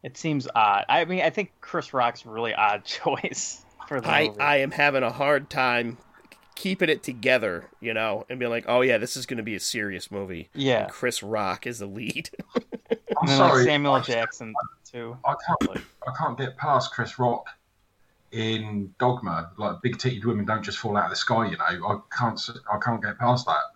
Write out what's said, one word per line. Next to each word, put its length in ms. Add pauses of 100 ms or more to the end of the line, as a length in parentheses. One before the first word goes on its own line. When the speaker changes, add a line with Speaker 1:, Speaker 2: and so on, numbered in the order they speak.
Speaker 1:
It 160
seems 360
odd. 360
I 160
mean, 160
I 80
think 220 (100)
Chris 320
Rock's 320
a 20
really 240
odd 320
<laughs> 0
choice 800 (240)
for 140
the 80
Speaker 2:
I, 180
Speaker 1:
movie. 120
Speaker 2:
I 160
am 160
having 320
a 60
hard 380
time 480 (580)
keeping 360
it 120
together, 680 (100)
you 140
know, 340
and 100
being 120
like, 180
"Oh 140
yeah, 160
this 180
is 80
gonna 180
be 120
a 60
serious 500
movie." 420
Speaker 1:
Yeah. 300
Speaker 2:
And 100
Chris 300
Rock 440
is 120
the 80
lead. 420 (140)
<laughs> 120
Speaker 3:
I'm 440 (220)
Speaker 1:
And 80
then, 100
Speaker 3:
sorry. 220
Speaker 1:
like, 40
Samuel 300
Speaker 3:
I 60
just 100
Speaker 1:
Jackson, 440 (300)
too. 400
Speaker 3:
I 100 (120)
can't, 240
Speaker 1:
Like 140 (220)
Speaker 3:
I 120
can't 180
get 220
past 340
Chris 260
Rock 280 (840)
in 680
Dogma. 580
Like, 260
big 140
titted 280
women 200
don't 180
just 160
fall 180
out 80
of 60
the 60
sky, 300
you 100
know. 80
I 340 (180)
can't 180
s-, 160 (220)
I 60
can't 240
get 160
past 280
that. 160 (140)